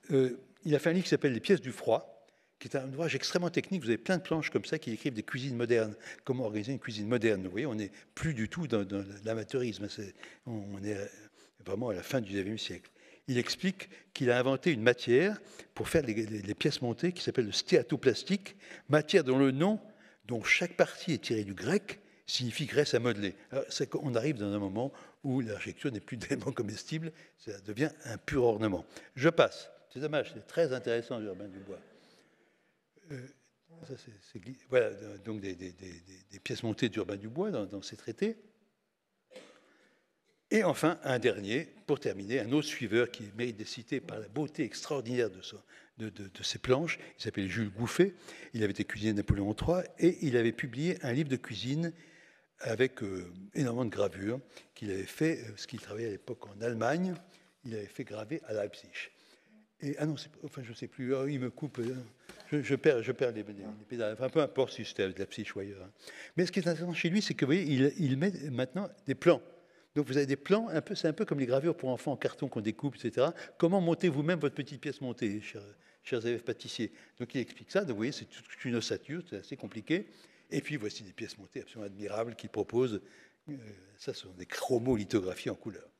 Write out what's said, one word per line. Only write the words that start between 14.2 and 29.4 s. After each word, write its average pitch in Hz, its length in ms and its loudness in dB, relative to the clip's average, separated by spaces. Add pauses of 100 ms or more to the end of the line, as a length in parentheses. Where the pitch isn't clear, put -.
a 120 80 6
inventé 135 360 4
une 110 80 0
matière 127 580 6 (340)
pour - 140 -4
faire 160 140 4
les, 117 120 0
les, 107 280 -2
les 98 120 -4
pièces - 280 0
montées 127 320 0
qui - 100 -8
s'appelle 117 220 2
le 98 80 -4
stéatoplastique, - 1040 4 (320)
matière 151 340 6
dont 127 140 4
le 135 140 8
nom, 185 280 4 (460)
dont 110 180 -2
chaque - 320 2
partie - 380 2
est - 100 -2
tirée 110 220 0
du 98 80 -8
grec, 131 480 0 (260)
signifie 127 380 -2
graisse 131 280 2
à 123 60 4
modeler. 104 360 0 (160)
Alors, 135 180 -2
c'est - 180 -2
qu'on 139 280 -4
arrive 131 200 2
dans 101 160 -2
un 104 80 0
moment 104 320 -2 (320)
où 135 160 2
l'architecture 110 540 -6
n'est 101 80 -6
plus - 160 -10
<laughs> - 0 -
d'éléments 120 340 -4
comestibles, 156 600 -6 (240)
ça 101 240 -12
devient 104 300 0 (120)
un 113 140 -8
pur - 260 2
ornement. 107 420 4 (300)
Je 139 140 6
passe. - 420 4 (220)